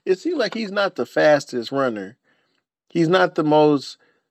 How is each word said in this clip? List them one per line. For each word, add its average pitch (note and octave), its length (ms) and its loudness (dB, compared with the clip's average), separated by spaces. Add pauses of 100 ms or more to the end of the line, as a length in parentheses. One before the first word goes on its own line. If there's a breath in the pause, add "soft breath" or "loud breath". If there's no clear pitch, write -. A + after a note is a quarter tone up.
it F#3 140 -2
seems E4 180 -6
like A3 160 -4
he's A3 180 -8
not G3+ 240 -2
the A#2 100 -4
fastest D3 680 0
runner. A#2 460 -6 (720)
He's E3 180 0
not F3+ 280 2
the E3 80 -2
most, D3+ 540 2 (340)